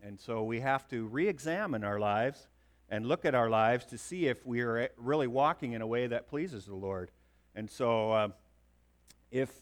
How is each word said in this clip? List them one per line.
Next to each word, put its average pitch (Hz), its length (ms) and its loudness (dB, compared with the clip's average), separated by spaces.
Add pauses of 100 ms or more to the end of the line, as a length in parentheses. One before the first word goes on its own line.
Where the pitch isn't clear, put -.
And 101 160 -12
so 113 260 -2
we 113 160 -2
have 135 280 0
to 113 180 -4
re-examine 156 800 -2
our 101 140 0
lives 104 500 0 (400)
and 107 160 -4
look 160 220 0
at 139 80 4
our 117 160 4
lives 113 360 4
to 120 120 -14
see 175 280 -2
if 123 200 0
we 120 160 -2
are 117 340 0
really 135 300 0
walking 131 460 0
in 113 100 -6
a 110 40 -4
way 120 200 0
that 117 220 -4
pleases 147 360 -6
the 101 100 -12
Lord. 95 360 -6 (440)
And 107 140 -8
so, 113 440 2
uh, 107 160 4 (1000)
if, 131 200 -2 (120)